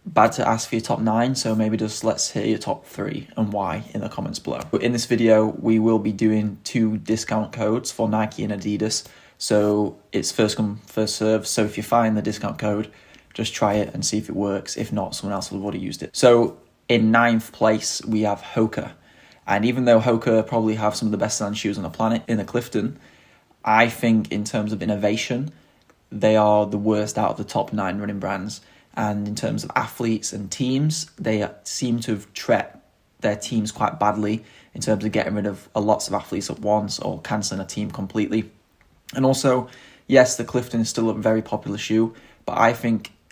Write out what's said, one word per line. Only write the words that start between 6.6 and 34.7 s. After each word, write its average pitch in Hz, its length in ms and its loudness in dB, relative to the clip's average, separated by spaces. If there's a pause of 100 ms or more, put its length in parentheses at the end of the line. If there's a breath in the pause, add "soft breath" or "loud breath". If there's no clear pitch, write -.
two 110 360 0
discount 110 520 -2
codes 110 400 -2
for 110 160 -2
Nike 107 380 -2
and 104 80 -4
Adidas. 104 520 -2 (320 loud breath)
So 104 600 2 (160)
it's - 180 -2
first 107 240 2
come, 107 300 -2
first - 320 -2
serve. 110 280 2
So 110 200 0
if 101 100 -6
you 110 80 -6
find 113 320 2
the 104 60 0
discount 107 360 -4
code, 104 320 -2 (440 loud breath)
just - 200 -4
try 104 200 2
it 107 200 0
and - 120 -6
see 104 120 -2
if 107 120 -4
it - 60 -6
works. 98 420 -4
If 107 160 -4
not, 95 200 -4
someone 101 200 -6
else 95 180 -6
will 98 60 -8
have 98 80 -6
already 95 140 -6
used 95 220 -8
it. - 140 -10
So 120 420 6 (300)
in 110 240 4
ninth 117 400 4
place, - 540 0
we 107 160 0
have 101 200 0
Hoka. - 520 -2 (520 soft breath)
And 101 200 2
even 127 180 2
though 117 160 8
Hoka 110 480 2
probably 110 280 0
have 107 200 0
some 110 140 -2
of - 20 0
the 104 60 -2
best 107 200 -2
selling 104 160 -4
shoes 101 220 -2
on 98 80 -6
the 82 60 -8
planet 113 400 -2
in 113 80 0
the 98 80 -4
Clifton, 120 520 -4 (680 soft breath)
I 113 240 4
think 113 420 2
in 104 140 -4
terms 107 260 -4
of 98 100 -6
innovation, 110 680 -2 (580 soft breath)
they 107 280 4
are 104 280 6
the 104 120 -4
worst 107 400 0
out 110 140 2
of - 40 -8
the 107 80 -8
top - 300 -4
nine 98 260 -4
running 101 200 -6
brands. 98 420 -6 (380 soft breath)
And 104 280 -2
in 107 80 -6
terms 110 280 -4
of - 120 -10
athletes 113 580 -2
and 101 160 -10
teams, 135 680 -2
they 107 280 0 (180)
seem 120 340 -2
to 117 140 -4
have 98 200 -8
treated - 460 0 (400)
their 107 160 0
teams 107 360 -2
quite - 280 -4
badly 104 440 0 (300 loud breath)